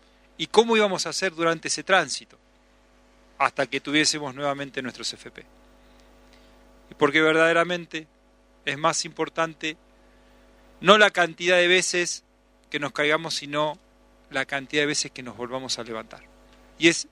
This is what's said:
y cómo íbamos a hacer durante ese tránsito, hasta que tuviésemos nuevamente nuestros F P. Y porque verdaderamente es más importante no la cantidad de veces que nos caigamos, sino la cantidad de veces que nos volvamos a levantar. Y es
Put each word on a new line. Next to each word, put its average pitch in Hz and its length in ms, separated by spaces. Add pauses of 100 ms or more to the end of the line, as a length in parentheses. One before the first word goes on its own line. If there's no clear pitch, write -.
(380)
y 160 80
cómo 226 280
íbamos 202 300
a 165 60
hacer 180 240
durante 165 340
ese 151 160
tránsito, 160 540 (1000)
hasta 135 300
que 135 120
tuviésemos 147 560
nuevamente 139 460
nuestros 117 320
F 117 180
P. - 140 (1500)
Y - 40
porque 151 260
verdaderamente 165 840 (580)
es 139 140
más 156 260
importante 160 720 (1040)
no 202 160
la 208 140
cantidad 175 480
de 175 100
veces 175 560 (460)
que 151 80
nos 143 140
caigamos, 151 420
sino 147 440 (520)
la 135 160
cantidad 139 340
de 147 60
veces 147 240
que - 120
nos 120 140
volvamos 127 420
a 117 60
levantar. 113 380 (560)
Y 160 100
es - 240